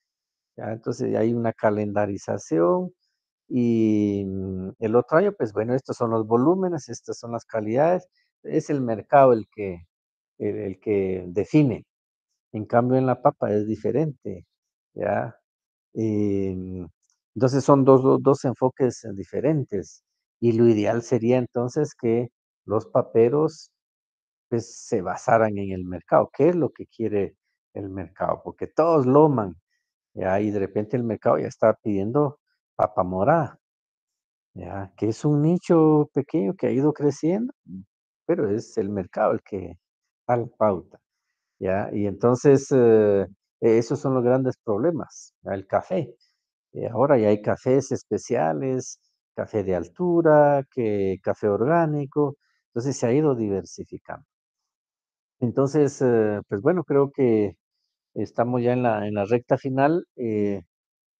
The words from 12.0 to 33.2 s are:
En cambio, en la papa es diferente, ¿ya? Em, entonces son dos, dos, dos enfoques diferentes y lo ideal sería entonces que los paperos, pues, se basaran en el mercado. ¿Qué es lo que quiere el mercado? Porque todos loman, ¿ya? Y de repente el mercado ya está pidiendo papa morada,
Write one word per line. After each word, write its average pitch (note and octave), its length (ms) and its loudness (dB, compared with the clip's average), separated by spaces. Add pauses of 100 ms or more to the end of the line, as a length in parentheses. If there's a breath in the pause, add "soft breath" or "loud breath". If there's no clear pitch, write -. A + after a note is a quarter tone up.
En G#2+ 140 -8
cambio, B2 320 2
en B2+ 80 0
la B2 160 -2
papa A#2 300 0
es G#2 140 0
diferente, A2 800 -2 (480)
¿ya? G#2 420 -4 (580)
Em, F#2+ 920 -4 (480)
entonces B2+ 280 2
son C#3 200 6
dos, C3 180 8
dos, C3+ 200 4
dos C3+ 240 2
enfoques B2+ 680 -2
diferentes G#2 920 -6 (360)
y A#2 120 2
lo A#2 160 4
ideal A2 340 2
sería A#2+ 360 0
entonces B2 580 -4
que A#2 340 -2 (360)
los G#2+ 220 -2
paperos, C#3 840 0 (760)
pues, A#2 260 -6 (120)
se G#2 160 -4
basaran G#2+ 560 0
en G2 140 -6
el F#2 120 -8
mercado. G2 480 0
¿Qué C#3+ 180 2
es F3+ 60 0
lo C#3 140 -2
que - 160 -18
quiere G2+ 500 -4 (380)
el G2+ 160 -10
mercado? F2 540 -6
Porque - 220 -10
todos D#3 400 2
loman, C3 500 4 (580)
¿ya? F#2+ 260 -2
Y G#2+ 120 -2
de G2+ 80 -2
repente G#2+ 380 -4
el A#2+ 60 -4
mercado A#2 340 0
ya G#2+ 100 -6
está A2 260 2
pidiendo A#2 640 -2 (380)
papa G#2 280 -2
morada, A2 560 0 (920)